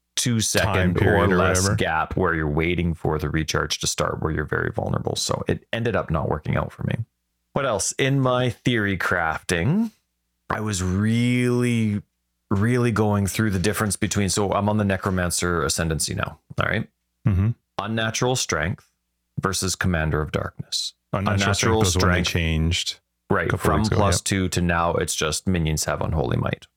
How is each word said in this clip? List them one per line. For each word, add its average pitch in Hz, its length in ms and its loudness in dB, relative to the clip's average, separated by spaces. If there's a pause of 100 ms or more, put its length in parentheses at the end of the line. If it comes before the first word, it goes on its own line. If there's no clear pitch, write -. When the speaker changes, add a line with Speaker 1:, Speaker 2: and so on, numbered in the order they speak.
(160)
Speaker 1:
two - 200 0
Speaker 2:
Time 110 60 2
Speaker 1:
second 92 560 2
Speaker 2:
period 101 320 4
Speaker 1:
or 95 60 2
Speaker 2:
or - 20 4
Speaker 1:
less 87 240 2
Speaker 2:
whatever. 98 140 2
Speaker 1:
gap 80 420 0
where 90 160 2
you're 80 160 0
waiting 82 440 0
for 78 240 -2
the 76 120 -4
recharge 78 500 -2
to - 80 -4
start - 340 -2
where 80 120 0
you're 80 100 -2
very - 280 -2
vulnerable. - 440 -2
So - 320 -2
it - 240 -2
ended 117 240 -2
up 85 140 -2
not 76 180 -2
working 76 300 -2
out - 160 -4
for - 100 -10
me. - 220 -2 (480)
What 139 120 -2
else? 110 280 -2
In 139 260 2
my 127 300 2
theory 104 480 0
crafting, 90 920 0 (580)
I - 100 -2
was 107 240 -2
really, 117 1160 0 (500)
really 120 400 2
going 104 360 2
through 107 240 0
the 95 80 0
difference 101 360 0
between, 101 340 0
so 98 220 0
I'm 101 180 2
on 107 80 2
the 107 80 2
Necromancer 90 760 0
Ascendancy 80 520 -2
now, - 240 -6 (220)
all - 80 0
right? 104 180 -4 (400)
Speaker 2:
Mm-hmm. 101 220 2 (300)
Speaker 1:
Unnatural 113 560 -2
Strength - 540 -4 (500)
versus 95 360 -2
Commander 78 460 0
of 76 100 -6
Darkness. - 600 -6 (200)
Speaker 2:
Unnatural 101 200 -2
Speaker 1:
Unnatural 98 220 0
Speaker 2:
Strength 113 300 2
was 90 180 2
when 92 100 4
they 87 100 2
Speaker 1:
Strength - 40 -2
Speaker 2:
changed 80 720 0 (320)
a - 40 2
Speaker 1:
Right, 87 140 0
Speaker 2:
couple - 100 0
Speaker 1:
from 104 220 2
Speaker 2:
weeks 110 60 2
ago, 101 100 0
Speaker 1:
plus 98 240 2
two 95 220 0
Speaker 2:
yeah. 92 60 0
Speaker 1:
to 90 120 -2
now 85 340 2
it's 80 200 -2
just 78 320 -2
minions 80 380 0
have 76 160 -2
Unholy 65 360 0
Might, - 400 -4